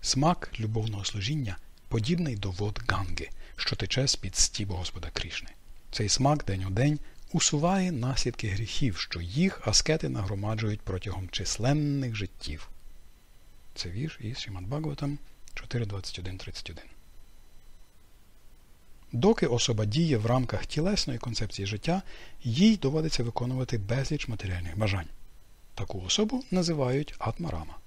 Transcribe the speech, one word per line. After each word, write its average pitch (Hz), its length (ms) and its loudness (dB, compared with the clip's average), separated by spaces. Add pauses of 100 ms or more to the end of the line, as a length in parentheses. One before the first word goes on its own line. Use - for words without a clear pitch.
Смак 151 580 4
любовного 107 460 0
служіння 107 520 -2 (300)
подібний 135 480 2
до 101 160 -2
вод 101 360 -2
Ганги, - 420 2 (260)
що - 200 -2
тече 127 320 0
з-під - 280 -2
стібу - 380 2
Господа 87 400 -4
Крішни. - 360 -6 (420)
Цей 107 180 0
смак 139 360 4
день 95 180 0
у 95 60 -2
день 139 300 4 (320)
усуває 180 600 4
наслідки 120 560 0
гріхів, 104 500 2
що - 240 -4
їх 131 460 2
аскети 151 420 4
нагромаджують 107 720 0
протягом 92 480 -4
численних 135 840 0
життів. 90 540 -6 (1040)
Це - 140 -6
вірш 120 320 -4
із 117 180 -6
Шримад 95 240 -8
Бхагаватам 143 560 -2 (340)
чотири - 320 -2
двадцять 98 340 -6
один 92 180 -6
тридцять - 320 -10
один. 82 160 -12 (2250)
Доки 185 360 6
особа 113 380 2
діє 139 320 4
в 107 80 2
рамках 120 400 2
тілесної 156 540 0
концепції 104 460 -2
життя, 127 360 0 (420)
їй 180 340 8
доводиться 156 460 2
виконувати 123 540 0
безліч 123 500 0
матеріальних 90 500 -4
бажань. 98 300 2 (680)
Таку 98 320 -4
особу 220 440 2
називають 151 680 2
атмарама. 80 560 -4 (120)